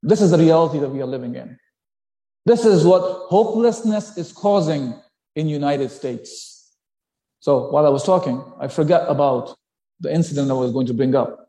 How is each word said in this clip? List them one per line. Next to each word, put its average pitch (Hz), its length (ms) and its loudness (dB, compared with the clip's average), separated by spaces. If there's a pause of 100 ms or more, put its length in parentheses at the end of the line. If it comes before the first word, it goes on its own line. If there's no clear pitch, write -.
This 208 180 2
is 190 100 4
the 170 80 4
reality 160 400 4
that 139 120 -4
we 135 120 -8
are 127 40 -8
living 123 280 -8
in. - 240 -18 (880)
This 233 180 2
is 185 200 6
what 180 180 6 (260)
hopelessness 214 880 0
is 170 160 -10
causing 156 640 -2 (400)
in 156 140 -4
United 143 420 -2
States. - 840 -14 (680)
So 131 300 -2
while 151 160 2
I - 20 4
was 139 160 0
talking, 143 400 0 (160)
I 139 80 -8
forgot 160 420 0
about 135 460 -2 (420)
the 175 140 -6
incident 143 380 -2
I 131 40 0
was 127 180 -2
going 127 140 -2
to 120 80 -6
bring 131 220 0
up. - 220 -2 (100)